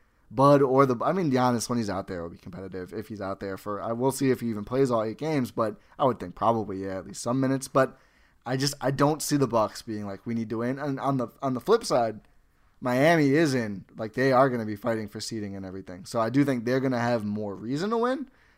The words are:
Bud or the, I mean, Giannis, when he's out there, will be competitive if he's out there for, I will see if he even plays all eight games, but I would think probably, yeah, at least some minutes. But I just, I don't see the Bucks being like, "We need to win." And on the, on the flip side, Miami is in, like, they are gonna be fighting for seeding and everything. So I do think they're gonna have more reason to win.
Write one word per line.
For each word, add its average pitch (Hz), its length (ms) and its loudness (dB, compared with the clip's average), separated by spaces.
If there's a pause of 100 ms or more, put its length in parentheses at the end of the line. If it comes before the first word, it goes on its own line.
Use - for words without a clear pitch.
(320)
Bud 139 300 6
or 135 240 6
the, 127 180 2
I 135 80 2
mean, 175 220 0
Giannis, 123 340 2
when 123 100 -2
he's 110 120 -2
out 95 180 -4
there, 87 160 -6
will 85 60 -8
be 92 80 -14
competitive 92 560 -12
if 104 160 -10
he's 104 100 -10
out 98 220 -6
there 95 160 -6
for, 101 240 -8
I 95 100 -4
will 127 220 0
see 135 180 2
if 117 80 0
he 120 80 -6
even 104 160 -6
plays 131 260 0
all 113 140 2
eight 110 140 -6
games, 143 340 -2
but 110 240 -2 (240)
I 147 60 2
would 120 120 0
think 90 160 -12
probably, 101 520 -2
yeah, 95 140 -6
at 90 80 -10
least 98 140 -12
some 127 200 0
minutes. 135 260 -2
But 131 320 0 (460)
I 127 100 -2
just, 139 240 0
I 135 120 0
don't 143 300 2
see - 140 0
the 135 140 4
Bucks 107 320 0
being 107 240 -8
like, 98 200 -10
"We 117 80 -4
need 113 180 -2
to 113 80 -2
win." 127 200 -2
And 139 180 -4
on 131 200 0
the, 117 100 -2 (160)
on 131 120 -2
the 123 40 -4
flip 214 240 2
side, 117 380 0 (580)
Miami 147 540 4
is 151 200 4
in, 107 300 -4 (140)
like, 110 160 -8
they 131 180 2
are 131 180 6
gonna 117 160 -2
be 107 120 -6
fighting 110 320 -4
for 110 100 -12
seeding 104 380 -8
and 95 80 -10
everything. 95 400 -12
So 117 160 -2
I 110 80 0
do 135 160 4
think 127 180 0
they're 127 160 0
gonna 127 220 0
have 120 240 0
more 104 280 -4
reason 131 360 -4
to 233 80 0
win. 254 320 -2 (280)